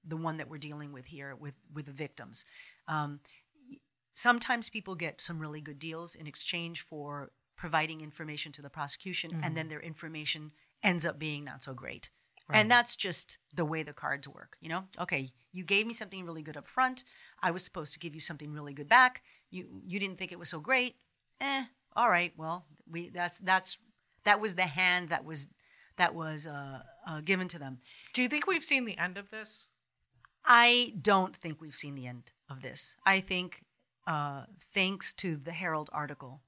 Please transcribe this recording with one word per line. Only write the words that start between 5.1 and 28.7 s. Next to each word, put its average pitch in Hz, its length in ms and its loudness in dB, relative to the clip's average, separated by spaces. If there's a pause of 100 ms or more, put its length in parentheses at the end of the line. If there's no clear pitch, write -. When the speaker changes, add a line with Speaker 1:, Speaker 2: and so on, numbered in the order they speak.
Speaker 1:
some 165 180 -4
really 156 220 -8
good 147 180 -12
deals 165 380 -8
in 156 100 -12
exchange 170 540 -6
for 143 500 -10 (260)
providing 156 440 0
information 151 520 -10
to 143 100 -16
the 143 60 -14
prosecution, 165 760 -4
and 165 140 -2
then 160 100 -4
Speaker 2:
Mm-hmm. - 40 -12
Speaker 1:
their 151 100 -8
information 156 720 -6 (320)
ends 175 240 2
up 143 140 -4
being 147 240 -4
not 135 180 -12
so 135 100 -8
great. - 380 -12 (380)
Speaker 2:
Right. 214 100 6
Speaker 1:
And 214 100 6
that's 240 280 6
just - 420 -4 (160)
the 165 100 2
way 156 200 -2
the 147 80 -12
cards 143 340 -4
work, - 340 -18
you 165 80 -14
know? 175 140 -2 (160)
Okay, 139 320 -2 (220)
you 180 100 -8
gave 202 240 4
me 233 80 -4
something 190 320 -6
really 160 160 -8
good 151 140 -10
up 143 100 -12
front. 262 380 2 (360)
I 170 120 2
was 175 120 -2
supposed 156 280 -6
to - 80 -6
give 160 160 -10
you 160 40 -8
something 151 320 -4
really 147 220 -8
good 147 140 -10
back. 254 340 8 (280)
You, 180 160 -12 (200)
you 190 140 -4
didn't 190 180 -6
think 185 140 -8
it 175 80 -14
was 165 80 0
so 170 100 -2
great. 247 380 2 (440)
Eh, 269 260 -2 (280)
all 233 160 6
right, 175 260 4
well, 165 280 -6 (260)
we, 170 200 -8
that's, 175 280 -4
that's, 185 400 2 (460)
that 208 160 8
was 208 160 0
the 185 60 4
hand 180 480 2
that 160 140 0
was, 147 240 -6 (480)
that 180 200 4
was, 156 320 -4
uh, 139 320 -10 (260)
uh, 156 140 -6
given 180 260 0
to 147 140 -6
them. 131 180 -10 (340)
Speaker 2:
Do 254 100 2
you 247 60 4
think 302 200 0
we've 339 160 2
seen 262 200 4